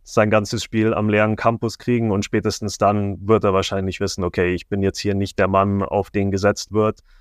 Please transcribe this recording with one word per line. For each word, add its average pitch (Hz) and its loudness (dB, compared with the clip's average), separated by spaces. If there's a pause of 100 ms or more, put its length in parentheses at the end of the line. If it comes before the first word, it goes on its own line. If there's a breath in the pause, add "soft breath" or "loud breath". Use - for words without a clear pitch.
sein 107 2
ganzes 107 0
Spiel 110 0
am 107 0
leeren 107 2
Campus 117 -2
kriegen 113 0
und 101 0
spätestens 104 -2
dann 101 0
wird 107 4
er 101 2
wahrscheinlich 95 -2
wissen, 98 -4
„Okay, 90 0
ich 87 -6
bin 98 -2
jetzt 95 -2
hier 101 -2
nicht 98 -4
der 95 4
Mann, 98 2
auf 98 -2
den 98 0
gesetzt 98 -2
wird.“ 107 0 (220)